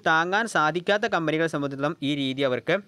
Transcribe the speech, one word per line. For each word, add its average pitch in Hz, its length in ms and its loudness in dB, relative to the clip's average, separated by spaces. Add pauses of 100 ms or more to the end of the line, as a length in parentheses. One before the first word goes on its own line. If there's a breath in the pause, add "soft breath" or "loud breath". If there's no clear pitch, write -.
താങ്ങാൻ 180 420 2
സാധിക്കാത്ത 180 600 0
കമ്പനികളെ 165 400 0
സംബന്ധിച്ചിടത്തോളം 143 540 -4
ഈ 143 140 -2
രീതി 135 260 -2
അവർക്ക് 135 360 0 (100)